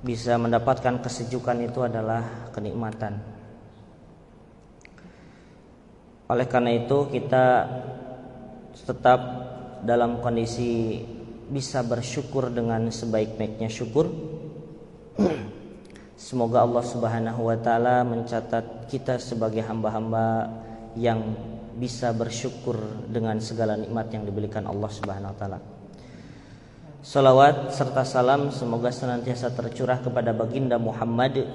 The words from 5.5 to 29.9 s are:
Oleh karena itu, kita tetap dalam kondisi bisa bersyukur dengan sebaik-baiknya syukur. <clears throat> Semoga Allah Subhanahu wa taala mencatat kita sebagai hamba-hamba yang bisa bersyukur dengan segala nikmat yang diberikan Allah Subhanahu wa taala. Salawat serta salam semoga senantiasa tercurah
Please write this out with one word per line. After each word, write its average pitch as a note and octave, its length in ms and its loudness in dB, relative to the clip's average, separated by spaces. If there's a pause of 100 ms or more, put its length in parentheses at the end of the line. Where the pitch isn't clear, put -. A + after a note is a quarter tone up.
Oleh B2 160 4
karena A#2+ 320 4
itu, C#3 320 2
kita B2+ 360 4 (1400)
tetap B2+ 340 6 (600)
dalam A#2+ 400 2
kondisi A#2 800 0 (480)
bisa C3+ 320 -2
bersyukur A#2+ 720 -2
dengan A#2 360 0
sebaik-baiknya A2 800 -2
syukur. B2 400 0 (1080)
<clears throat> G3+ 80 4 (1040)
Semoga A#2+ 360 4
Allah A#2+ 200 2
Subhanahu A2+ 640 0
wa A#2 80 2
taala A#2+ 480 4
mencatat A#2 840 -2
kita B2+ 280 -2
sebagai A2 480 -2
hamba-hamba A2+ 880 0 (400)
yang A2 400 0 (420)
bisa A#2+ 400 -2
bersyukur A#2 640 -4 (320)
dengan A2 320 0
segala A2 320 0
nikmat A2 400 -4
yang G#2+ 80 -4
diberikan G#2 400 -4
Allah G2+ 240 -2
Subhanahu G2 480 -6
wa - 20 -18
taala. F#2+ 220 -6 (1500)
Salawat C3+ 640 8
serta C3 320 0
salam C3+ 480 4
semoga A#2+ 400 0
senantiasa B2 640 -2
tercurah A#2+ 480 -2